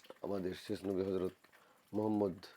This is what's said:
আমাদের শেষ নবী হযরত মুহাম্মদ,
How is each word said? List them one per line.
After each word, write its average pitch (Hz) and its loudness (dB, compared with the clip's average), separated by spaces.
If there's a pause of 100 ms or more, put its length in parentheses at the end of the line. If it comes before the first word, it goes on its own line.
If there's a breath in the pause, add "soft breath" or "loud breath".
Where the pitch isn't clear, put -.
(220)
আমাদের 92 -2 (140)
শেষ 98 -4
নবী 95 2
হযরত 95 0 (600 soft breath)
মুহাম্মদ, 104 4 (240)